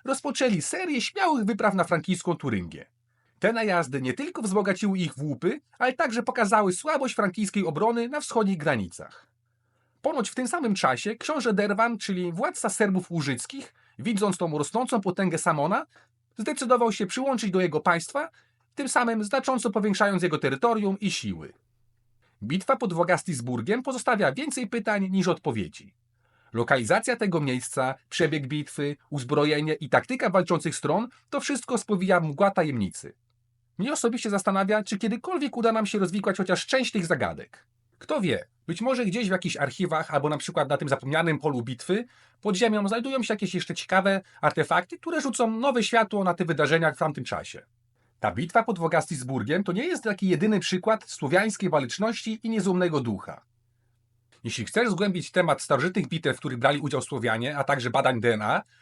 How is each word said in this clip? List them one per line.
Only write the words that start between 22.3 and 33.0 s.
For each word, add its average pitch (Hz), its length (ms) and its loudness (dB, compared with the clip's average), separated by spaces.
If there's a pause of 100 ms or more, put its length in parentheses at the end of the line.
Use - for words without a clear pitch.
Bitwa 185 340 0
pod 233 160 -2
Wogastisburgiem 160 920 0
pozostawia 233 500 0
więcej 254 340 -4
pytań 208 440 -2
niż 185 180 2
odpowiedzi. 120 640 -4 (580)
Lokalizacja 139 640 2
tego 185 240 2
miejsca, 131 540 -2 (140)
przebieg 156 380 0
bitwy, 143 500 -4 (140)
uzbrojenie 147 640 2
i 147 140 -10
taktyka 233 420 0
walczących 175 460 2
stron, 214 320 0 (220)
to 285 100 -2
wszystko 254 380 -2
spowija 190 420 2
mgła 160 300 2
tajemnicy. 135 640 -2 (640)